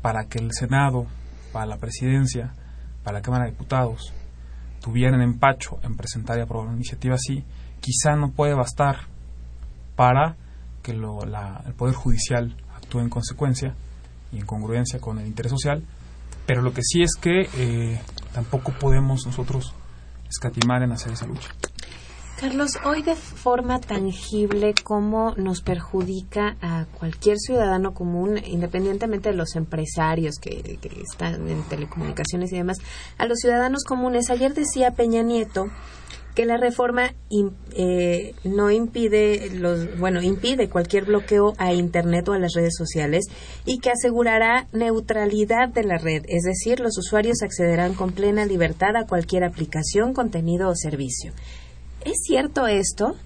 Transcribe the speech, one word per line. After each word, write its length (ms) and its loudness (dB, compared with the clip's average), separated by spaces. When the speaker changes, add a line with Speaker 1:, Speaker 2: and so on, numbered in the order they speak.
Speaker 1:
para 240 -2
que 140 -6
el 140 -2
Senado, 540 2
para 140 -6
la 120 -6
presidencia, 760 0
para 160 -4
la 20 -6
Cámara 240 0
de 60 -6
Diputados 640 -2
tuvieran 400 4
empacho 640 2
en 120 -2
presentar 420 -4
y 40 0
aprobar 260 -4
una 100 -4
iniciativa 380 0
así, 280 -2
quizá 340 2
no 160 2
puede 220 2
bastar 540 2
para 420 6
que 120 -6
lo, 320 -6
la, 400 -8
el 80 -6
Poder 220 2
Judicial 600 4
actúe 260 -4
en 80 0
consecuencia 680 0
y 60 -8
en 80 -6
congruencia 540 -2
con 200 -6
el 80 -8
interés 240 -4
social, 320 0
pero 160 2
lo 120 2
que 80 -2
sí 200 4
es 180 4
que, 380 4
eh, 420 0
tampoco 460 -2
podemos 460 6
nosotros 480 -2
escatimar 520 2
en 120 2
hacer 180 -6
esa 160 -8
lucha. 220 -8
Speaker 2:
Carlos, 460 -2
hoy 160 0
de 140 0
forma 680 0
tangible, 920 0
¿cómo 500 0
nos 260 -2
perjudica 1000 -2
a 240 -2
cualquier 400 2
ciudadano 560 2
común, 520 -2
independientemente 840 -2
de 60 0
los 220 -2
empresarios 800 0
que, 400 -10
que 220 -12
están 480 -6
en 140 -2
telecomunicaciones 880 -4
y 40 -4
demás, 200 -2
a 80 0
los 140 0
ciudadanos 440 2
comunes? 460 0
Ayer 240 2
decía 380 2
Peña 300 4
Nieto 440 0
que 120 4
la 100 4
reforma 540 2
im-, 220 2
eh, 640 2
no 260 4
impide 840 4
los, 440 0
bueno, 220 2
impide 480 2
cualquier 340 2
bloqueo 540 4
a 160 2
Internet 560 2
o 40 4
a 60 2
las 140 0
redes 240 4
sociales 480 0
y 140 0
que 120 2
asegurará 800 4
neutralidad 960 2
de 160 0
la 140 2
red, 320 0
es 140 2
decir, 360 0
los 180 0
usuarios 440 2
accederán 540 2
con 180 -2
plena 320 2
libertad 500 2
a 120 2
cualquier 360 2
aplicación, 720 0
contenido 560 2
o 60 2
servicio. 580 -4
¿Es 200 -2
cierto 420 2
esto? 480 2